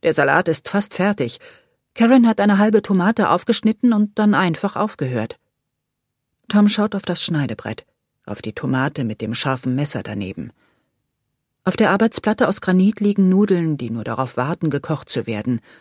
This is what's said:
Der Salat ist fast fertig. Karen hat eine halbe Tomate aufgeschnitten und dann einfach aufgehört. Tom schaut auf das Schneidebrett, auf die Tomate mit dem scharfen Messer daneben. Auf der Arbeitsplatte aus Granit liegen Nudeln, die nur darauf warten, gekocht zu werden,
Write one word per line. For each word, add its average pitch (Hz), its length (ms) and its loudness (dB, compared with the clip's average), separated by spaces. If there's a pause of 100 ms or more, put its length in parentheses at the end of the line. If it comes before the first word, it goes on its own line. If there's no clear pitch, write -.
Der 165 120 0
Salat 151 340 2
ist 160 200 -4
fast - 280 -2
fertig. 185 440 -2 (540)
Karen 233 340 6
hat 214 140 2
eine 202 160 4
halbe 208 240 4
Tomate 202 480 2
aufgeschnitten 220 640 2
und 208 240 0
dann 208 160 4
einfach 175 420 0
aufgehört. 127 640 -4 (1120)
Tom 208 180 4
schaut 214 280 0
auf 190 80 -6
das - 200 -4
Schneidebrett, 131 600 -6 (400)
auf - 160 -12
die 110 120 -10
Tomate 131 500 -4
mit 110 180 -8
dem 113 140 -6
scharfen 127 400 -4
Messer 139 260 -4
daneben. 98 500 -10 (1120)
Auf 185 140 -2
der 190 140 4
Arbeitsplatte 214 560 0
aus 202 120 -2
Granit 190 420 2
liegen 202 280 2
Nudeln, 185 480 2
die 120 140 -8
nur 113 120 -6
darauf 123 320 -6
warten, 151 360 -2
gekocht - 380 -6
zu - 180 -4
werden, 113 340 -4 (200)